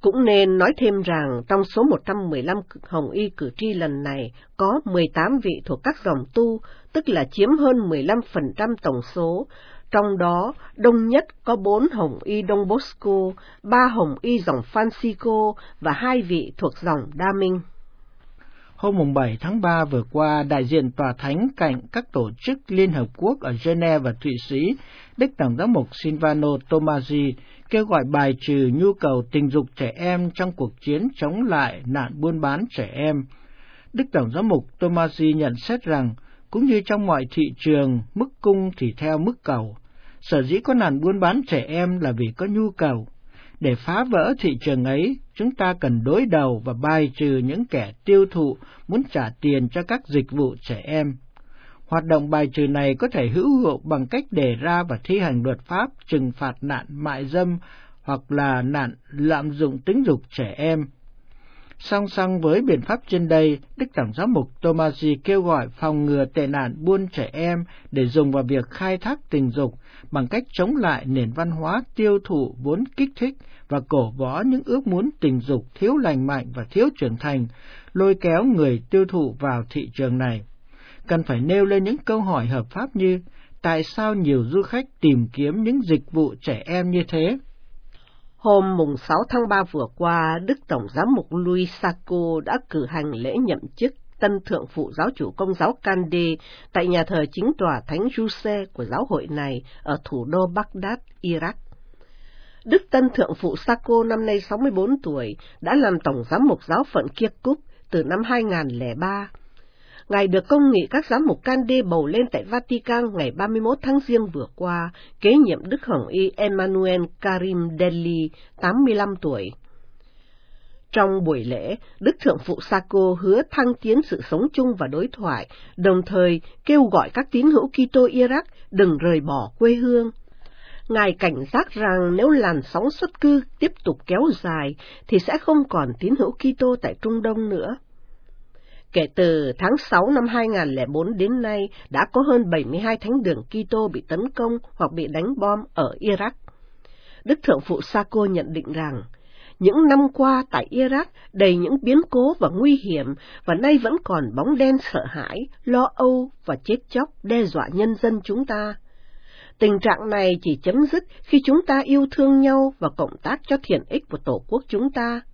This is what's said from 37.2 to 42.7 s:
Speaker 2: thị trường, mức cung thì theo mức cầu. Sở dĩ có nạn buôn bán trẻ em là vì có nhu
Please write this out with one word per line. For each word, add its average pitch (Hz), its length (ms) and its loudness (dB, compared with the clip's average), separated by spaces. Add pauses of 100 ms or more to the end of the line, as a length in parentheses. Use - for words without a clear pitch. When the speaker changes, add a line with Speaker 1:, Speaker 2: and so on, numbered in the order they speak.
Speaker 2:
thị 160 120 0 (140)
trường, 139 440 2 (140)
mức 233 120 -2 (140)
cung 190 360 2
thì 117 200 -2
theo 156 200 -2
mức 202 260 -2
cầu. 110 320 -4 (460)
Sở 143 220 0
dĩ 160 160 0
có 262 140 0
nạn 175 280 2
buôn 190 180 2
bán 185 280 2
trẻ 135 200 -2
em 180 320 -2
là 143 120 0
vì 117 140 -2 (120)
có 180 80 -4
nhu 208 260 0